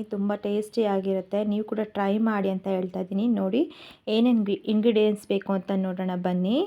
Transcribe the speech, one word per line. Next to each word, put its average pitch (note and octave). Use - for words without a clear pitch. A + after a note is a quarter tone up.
ತುಂಬ G3+
ಟೇಸ್ಟಿಯಾಗಿರುತ್ತೆ, G3+
ನೀವು G#3
ಕೂಡ G#3+
ಟ್ರೈ G3
ಮಾಡಿ G3+
ಅಂತ F#3
ಹೇಳ್ತಾ F#3
ಇದ್ದೀನಿ. G3
ನೋಡಿ, G3
ಏನೇನು A3+
ಗ್ರಿ-, G3
ಇಂಗ್ರೀಡಿಯೆಂಟ್ಸ್ G#3+
ಬೇಕು G3
ಅಂತ F#3+
ನೋಡೋಣ F#3
ಬನ್ನಿ. F3+